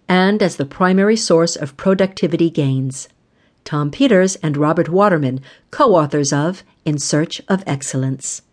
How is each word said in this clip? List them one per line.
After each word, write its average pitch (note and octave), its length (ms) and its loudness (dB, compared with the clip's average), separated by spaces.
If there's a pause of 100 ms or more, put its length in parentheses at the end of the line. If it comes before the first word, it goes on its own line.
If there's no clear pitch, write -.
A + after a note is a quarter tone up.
and F#3+ 360 2
as F3 140 -2
the C#3+ 80 -2
primary F#3+ 500 2
source E3+ 400 2
of D3 200 -10
productivity F#3 760 0
gains. C3+ 580 -4 (540)
Tom D3 260 -4
Peters F#3+ 540 2
and D3 140 -2
Robert D#3 320 0
Waterman, D#3+ 500 2 (320)
co-authors D3+ 600 2
of D#3 320 -2 (220)
In D3 140 -2
Search D3+ 500 -4
of F#3+ 160 -2
Excellence. C3+ 880 -6